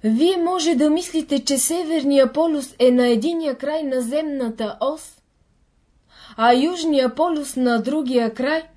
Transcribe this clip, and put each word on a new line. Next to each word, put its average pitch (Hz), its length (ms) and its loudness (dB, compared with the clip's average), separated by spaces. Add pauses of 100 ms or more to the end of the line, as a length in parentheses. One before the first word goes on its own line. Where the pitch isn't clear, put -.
Вие 285 340 2
може 339 380 0
да 294 140 4
мислите, 311 560 -2
че 277 120 0
северния 285 760 0
полюс 302 460 -2
е 247 120 6
на 247 160 4
единия 277 500 0
край 302 260 -4
на 262 180 -2
земната 247 800 -4
ос, 294 360 -6 (1200)
а 233 160 4
южния 294 640 0
полюс 302 400 -2
на 240 260 0
другия 254 520 -2
край. 294 300 -4 (140)